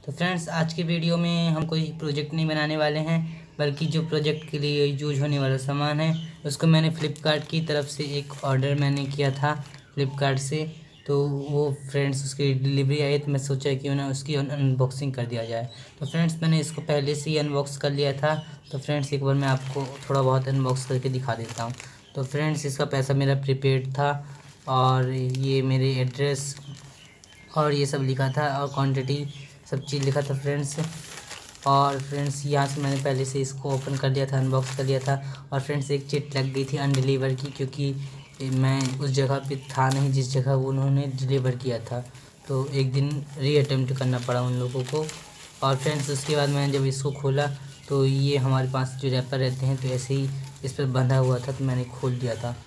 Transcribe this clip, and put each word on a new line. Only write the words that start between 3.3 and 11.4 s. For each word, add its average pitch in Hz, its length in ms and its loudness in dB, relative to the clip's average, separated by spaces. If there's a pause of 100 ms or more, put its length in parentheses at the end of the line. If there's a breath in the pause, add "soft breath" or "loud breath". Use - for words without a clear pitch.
बल्कि 147 280 0
जो 160 180 2
प्रोजेक्ट 151 460 0
के 151 80 -4
लिए 147 280 2
यूज़ 143 340 0
होने 147 180 2
वाला 135 200 2
सामान 143 420 0
है, 160 460 -2
उसको 147 200 0
मैंने 160 260 6
Flipkart 151 560 0
की 160 140 0
तरफ 147 260 0
से - 160 -6 (100)
एक 143 180 -6 (120)
ऑर्डर 139 320 2
मैंने 139 300 2
किया 139 260 0
था 143 220 0 (400 loud breath)
Flipkart 139 460 0
से। 156 240 -2 (420 loud breath)
तो 143 220 2
वो 143 420 0 (120)